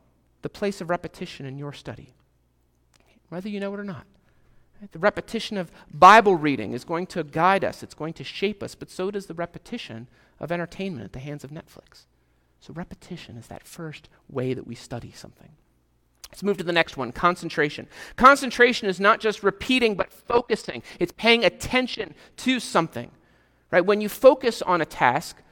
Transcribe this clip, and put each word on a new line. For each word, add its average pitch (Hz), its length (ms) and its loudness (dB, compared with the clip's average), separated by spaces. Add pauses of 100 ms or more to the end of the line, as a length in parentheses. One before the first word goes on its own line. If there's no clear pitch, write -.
(420)
the 147 60 -10
place 202 320 -6
of 170 80 -10
repetition - 560 -8
in 135 140 -12
your 143 140 -12
study, - 420 -16 (1120)
whether 185 200 -12
you 208 120 -8
know 196 140 -8
it 202 60 -10
or 202 40 -10
not. 190 220 -14 (840)
The 170 60 -16
repetition 202 580 -2
of 175 160 -6 (200)
Bible 196 440 10
reading 139 360 -2
is 120 120 -8
going 170 240 -6
to 165 160 -6
guide 165 400 2
us. - 180 -6
It's - 120 -20
going 160 200 -10
to 139 100 -16
shape 202 380 -6
us, - 120 -12
but - 160 -18
so 190 200 -6
does 202 160 -8
the 175 80 -14
repetition 170 760 -12 (300)
of 147 140 -8
entertainment 170 520 -8
at - 80 -16
the 123 60 -14
hands 147 260 -12
of 135 60 -16
Netflix. - 560 -20 (540)
So - 120 -20
repetition - 640 -16
is 113 120 -18
that - 180 -18
first - 420 -16 (220)
way 127 240 -4
that - 120 -12
we 117 80 -12
study - 360 -14
something. - 400 -20 (800)
Let's - 120 -18
move 190 160 -2
to 185 60 -8
the 175 80 -4
next 165 240 0
one, 123 160 -6
concentration. 170 760 -2 (300)
Concentration 247 720 4
is 180 120 -4
not 202 200 4
just 214 220 -4
repeating, 220 520 0
but 185 180 -6
focusing. 214 720 -4 (160)
It's 175 140 -4
paying 233 320 2
attention 233 720 -2 (240)
to 247 220 -2
something, 160 500 -4 (600)
right? 175 140 4
When 208 160 2
you 208 80 -2
focus 254 540 6
on 175 180 0
a 151 60 -2
task, - 640 0